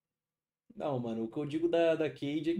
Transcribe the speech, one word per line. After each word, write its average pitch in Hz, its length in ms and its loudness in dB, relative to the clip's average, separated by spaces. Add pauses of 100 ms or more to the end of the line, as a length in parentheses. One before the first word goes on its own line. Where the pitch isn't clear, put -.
(760)
Não, 147 220 -2
mano, 113 260 -2
o 113 60 -4
que - 80 -6
eu 147 80 -4
digo 160 220 0
da, 165 260 4
da 156 160 0
Cade 151 400 -2
é 170 100 0